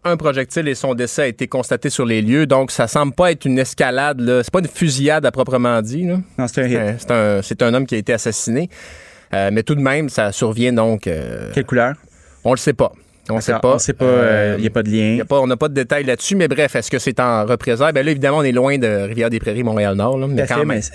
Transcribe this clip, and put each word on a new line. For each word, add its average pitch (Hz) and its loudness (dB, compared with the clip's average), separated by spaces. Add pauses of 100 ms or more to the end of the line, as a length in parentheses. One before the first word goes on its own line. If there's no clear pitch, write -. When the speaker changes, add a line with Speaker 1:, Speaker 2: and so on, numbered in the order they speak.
Speaker 1:
un 175 0
projectile 147 -2
et 135 -2
son 131 -2
décès 120 -2
a 139 2
été 123 -4
constaté 127 -4
sur 131 -2
les 113 2
lieux. 127 2
Donc, 131 2
ça 120 0
semble 143 0
pas 175 4
être 151 -6
une 131 2
escalade, 131 0
là. 123 2
C'est - -6
pas 180 2
une 165 -4
fusillade 147 2
à 123 4
proprement 123 0
dit, 127 -4
là. 180 0 (180)
Speaker 2:
Non, 127 -2
c'est 127 -4
un 127 0
hit. 123 0
Speaker 1:
C'est 113 -2
un, 107 -2
c'est - -10
un, 104 2
c'est - -4
un 117 4
homme 131 0
qui - -4
a 113 -2
été 107 -2
assassiné. 117 -2 (640)
Euh, 98 0
mais 110 0
tout 151 -2
de 147 0
même, 139 0
ça 104 0
survient 120 0
donc, 113 0
euh, 58 -6
Speaker 2:
Quelle 139 -2
couleur ? 123 0 (500)
Speaker 1:
On 117 2
le 127 2
sait 147 0
pas. 117 0 (380)
On 107 0
Speaker 2:
D'accord, 110 -2
Speaker 1:
sait 123 -2
pas. 127 4
Speaker 2:
on - 0
sait - -2
pas, - -2
euh, 110 2
Speaker 1:
Euh, - -4
Speaker 2:
y 110 0
a - 0
pas 113 -2
de 107 -2
lien. 110 2
Speaker 1:
y 117 0
a 110 -4
pas, 139 2
on 131 2
n'a 123 0
pas 151 0
de 143 -6
détails 139 0
là-dessus, 127 -2
mais 175 2
bref, 139 0
est-ce 117 -4
que 135 0
c'est 131 -2
en 117 2
représailles ? 123 0
Ben 135 2
là, 160 2
évidemment, 139 2
on 156 2
est 135 2
loin 135 2
de 123 2
Rivière-des-Prairies, 113 -2
Montréal-Nord, 104 0
là, 135 -2
mais 139 -2
Speaker 2:
Tout 131 2
à 131 0
Speaker 1:
quand 120 0
Speaker 2:
fait, 151 0
Speaker 1:
même. 113 -2
Speaker 2:
mais - -2 (140)